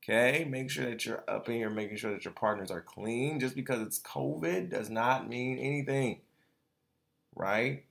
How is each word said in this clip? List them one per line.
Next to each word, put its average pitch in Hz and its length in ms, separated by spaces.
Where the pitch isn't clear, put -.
okay? 123 460
Make 131 200
sure 139 160
that 117 200
you're 117 220
up - 220
in 120 60
here, 113 140
making 107 280
sure 107 140
that 98 140
your 98 80
partners 101 380
are 87 100
clean. 120 580
Just 127 160
because 127 260
it's - 180
covid 156 720
does 104 200
not 120 380
mean 127 300
anything, 135 640
right? 117 560